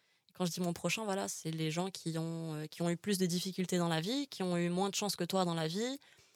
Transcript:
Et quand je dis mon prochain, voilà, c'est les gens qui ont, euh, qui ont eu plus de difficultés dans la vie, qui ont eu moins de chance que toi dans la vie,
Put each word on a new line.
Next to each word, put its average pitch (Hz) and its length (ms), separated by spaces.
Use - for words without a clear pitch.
Et - 60
quand 180 120
je 165 60
dis 175 80
mon 175 120
prochain, 175 320
voilà, 196 220
c'est - 240
les 160 220
gens 185 180
qui 165 260
ont, 165 380
euh, 151 120
qui - 160
ont 175 60
eu 170 80
plus 202 220
de 185 80
difficultés 180 500
dans 170 120
la 160 120
vie, 262 280
qui - 160
ont 180 120
eu 175 120
moins 180 200
de 190 60
chance 208 220
que 180 80
toi 185 200
dans 170 100
la 160 120
vie, 233 320